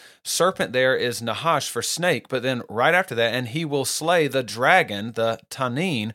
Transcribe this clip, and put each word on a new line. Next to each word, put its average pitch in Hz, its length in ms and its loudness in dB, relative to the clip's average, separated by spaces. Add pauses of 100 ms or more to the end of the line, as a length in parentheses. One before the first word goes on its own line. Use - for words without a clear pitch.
(240)
Serpent 180 500 0
there 127 220 4
is 117 260 -2
nahash 127 480 0
for 117 120 -6
snake, 160 460 -2
but 123 160 -4
then 127 260 -2
right 127 240 2
after 180 220 0
that, 117 180 2
"And 123 140 -2
he 156 180 -4
will 139 200 -2
slay 160 420 2
the 131 160 -2
dragon," 117 720 2
the 113 260 0 (100)
tanin, 127 640 -2